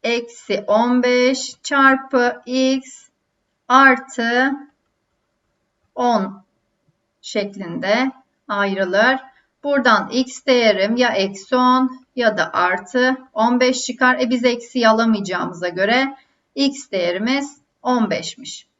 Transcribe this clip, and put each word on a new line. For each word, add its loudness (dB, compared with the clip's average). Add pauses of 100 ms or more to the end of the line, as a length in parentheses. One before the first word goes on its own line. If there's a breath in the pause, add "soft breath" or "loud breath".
eksi -6
on 2
beş 0
çarpı 2
x -2 (580)
artı 2 (1400)
on -2 (760)
şeklinde -4 (360)
ayrılır. 0 (440 soft breath)
Buradan 2
x -4
değerim 2
ya 2
eksi -4
on 0 (100)
ya 0
da -4
artı 0 (160)
on 0
beş 0
çıkar. 0
E, 0
biz -2
eksiyi 0
alamayacağımıza 0
göre 0 (380 loud breath)
x -4
değerimiz -2 (260)
on 0
beşmiş. -10 (120)